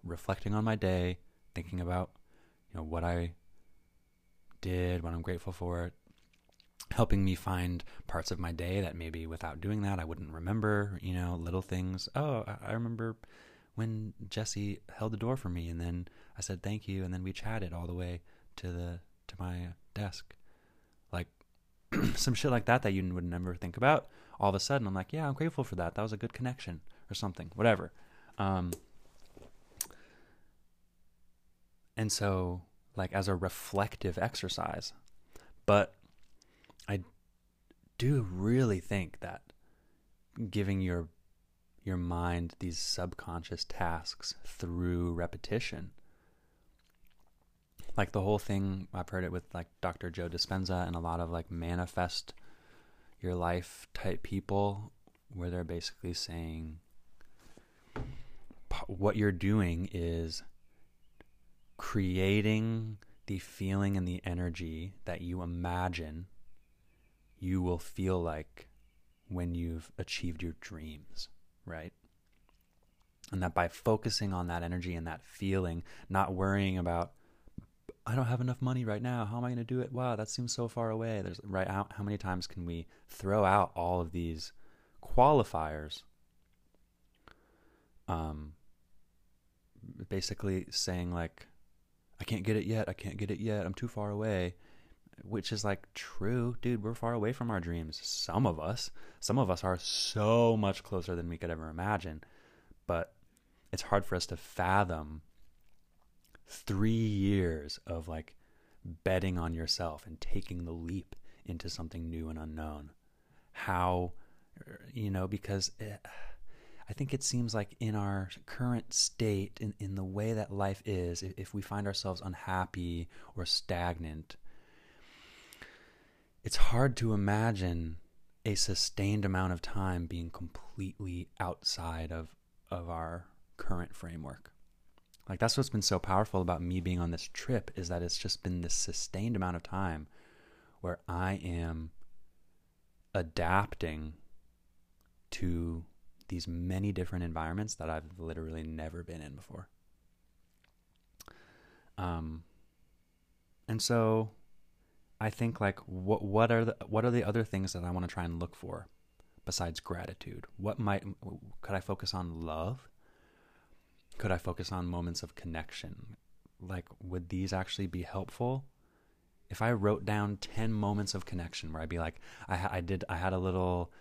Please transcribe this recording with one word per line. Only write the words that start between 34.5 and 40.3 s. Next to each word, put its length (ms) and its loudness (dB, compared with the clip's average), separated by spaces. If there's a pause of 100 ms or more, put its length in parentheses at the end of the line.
but 300 8 (920)
I 140 0 (960)
do 320 4
really 500 4
think 420 -4
that 200 -8 (1080)